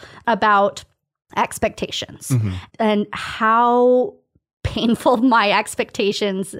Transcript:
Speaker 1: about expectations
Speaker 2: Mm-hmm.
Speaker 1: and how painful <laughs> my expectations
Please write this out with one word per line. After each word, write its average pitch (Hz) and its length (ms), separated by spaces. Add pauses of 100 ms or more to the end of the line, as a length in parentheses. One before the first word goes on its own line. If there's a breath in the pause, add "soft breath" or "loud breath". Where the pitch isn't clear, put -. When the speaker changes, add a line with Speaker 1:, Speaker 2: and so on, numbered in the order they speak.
(280 loud breath)
Speaker 1:
about 202 560 (520)
expectations - 920
Speaker 2:
Mm-hmm. 107 220 (280 loud breath)
Speaker 1:
and 107 340
how 240 1000 (500)
painful 226 540
<laughs> 233 200
my 208 140
expectations 202 1080